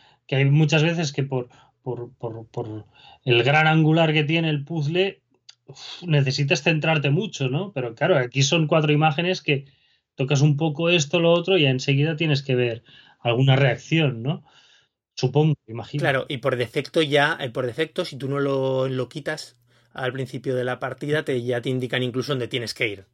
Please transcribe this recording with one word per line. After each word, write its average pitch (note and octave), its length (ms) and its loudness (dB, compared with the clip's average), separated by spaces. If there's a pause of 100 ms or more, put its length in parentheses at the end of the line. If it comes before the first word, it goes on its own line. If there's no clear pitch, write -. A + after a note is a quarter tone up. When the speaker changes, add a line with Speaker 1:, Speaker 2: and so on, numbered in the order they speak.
(260)
Speaker 1:
que C#3 100 -2
hay C3+ 80 4
muchas D3+ 380 4
veces E3 300 0
que C#3+ 120 -2
por, B2+ 240 -4 (340)
por, A#2+ 320 -10
por, A2+ 340 -12
por A2 380 -10 (380)
el A#2+ 180 4
gran D3+ 240 4
angular D#3 460 4
que D3+ 120 2
tiene D#3+ 260 0
el C#3+ 140 -2
puzzle, E3 560 -2 (460)
uf, - 380 -18
necesitas D3 580 0
centrarte D#3 480 0
mucho, D3+ 380 -2
¿no? F3 240 -4
Pero A#2+ 220 -6
claro, E3 220 2
aquí B2+ 260 0
son D#3+ 260 2
cuatro D3+ 240 4
imágenes D#3+ 500 0
que C#3 220 -2 (500)
tocas C3+ 280 0
un D3 140 4
poco D#3+ 340 -2
esto, F3 300 0
lo E3+ 120 4
otro, F3 260 2
y D3 80 4
enseguida C#3 500 0
tienes D3+ 260 0
que C3 120 -2
ver A#2+ 300 -2 (360)
alguna C3 360 2
reacción, C3 680 0
¿no? D#3 220 -6 (720)
Supongo, C#3+ 400 0 (120)
imagino. A#2 360 -10
Speaker 2:
Claro, C3+ 260 0
y C#3+ 100 -6
por B2+ 180 -2
defecto C3+ 460 -2
ya, C#3+ 380 2
eh, C3+ 100 -6
por B2+ 160 -4
defecto, D#3 380 -6
si D3+ 120 -12
tú C3 120 -8
no C#3 100 -2
lo, C3+ 500 -2
lo C3 200 -4
quitas D#3 480 -10 (360)
al B2+ 200 -6
principio C3 420 -6
de B2+ 100 -2
la B2+ 140 -6
partida, D3 460 -4
te, B2+ 180 -2
ya B2 200 -2
te C3+ 80 -4
indican B2+ 320 -2
incluso B2+ 300 -4
dónde B2 160 -4
tienes A#2+ 260 -6
que B2+ 140 -2
ir. F#2+ 260 -12